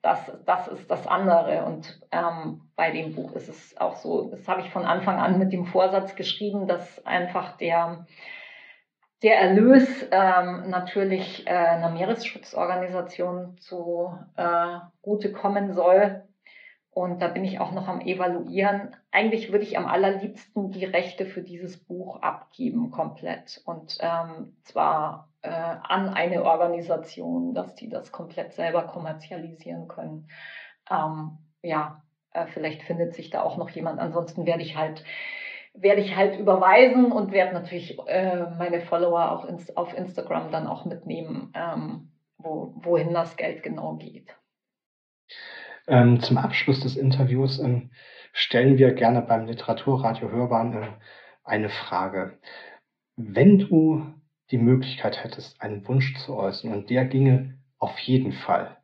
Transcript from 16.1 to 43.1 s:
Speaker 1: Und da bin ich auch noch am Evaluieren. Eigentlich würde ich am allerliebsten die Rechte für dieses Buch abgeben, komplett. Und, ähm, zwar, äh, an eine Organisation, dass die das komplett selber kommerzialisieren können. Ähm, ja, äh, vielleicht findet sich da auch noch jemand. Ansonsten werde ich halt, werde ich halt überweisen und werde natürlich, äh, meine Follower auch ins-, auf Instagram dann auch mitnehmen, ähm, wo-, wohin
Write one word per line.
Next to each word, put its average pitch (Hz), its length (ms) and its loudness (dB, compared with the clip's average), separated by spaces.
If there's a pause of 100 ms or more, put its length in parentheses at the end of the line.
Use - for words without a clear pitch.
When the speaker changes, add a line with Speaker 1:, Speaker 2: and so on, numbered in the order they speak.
Speaker 1:
Und 180 300 -4
da 175 80 0
bin 190 160 -4
ich - 160 -6
auch - 100 -4
noch 185 160 -6
am 180 140 -6
Evaluieren. 185 960 -2 (160)
Eigentlich 214 400 0
würde 208 140 2
ich - 120 -6
am - 100 -2
allerliebsten 190 840 -2
die 190 140 -6
Rechte 185 400 -4
für 180 180 -12
dieses 175 420 -14
Buch 185 360 -12
abgeben, - 720 -6
komplett. - 720 -8
Und, 160 360 -12
ähm, 165 640 -6
zwar, 156 680 -2 (120)
äh, 156 100 -8
an 170 580 -4
eine 175 340 0
Organisation, 160 1080 0
dass - 220 -6
die - 140 -16
das - 220 -10
komplett - 420 -12
selber 165 300 -2
kommerzialisieren 165 1040 -12
können. 156 400 -14 (600)
Ähm, 156 480 -4 (260)
ja, 156 400 -6 (300)
äh, 170 140 -4
vielleicht 156 360 -8
findet 170 320 -4
sich - 140 -16
da - 140 -2
auch - 140 -2
noch 170 120 -8
jemand. 160 300 -8
Ansonsten 165 460 -4
werde 160 180 0
ich - 140 -10
halt, 156 260 -4 (720)
werde 196 280 4
ich 185 160 -4
halt 196 220 2
überweisen 226 720 8
und 202 200 -2
werde 185 220 2
natürlich, 175 440 -10 (100)
äh, 185 400 0 (100)
meine 170 240 -2
Follower 170 500 2
auch 170 140 -6
ins-, - 320 -12
auf 175 200 -6
Instagram 170 540 -6
dann 160 160 -4
auch - 180 -8
mitnehmen, 160 720 -8
ähm, 160 560 -8 (260)
wo-, - 360 -10 (100)
wohin 170 300 2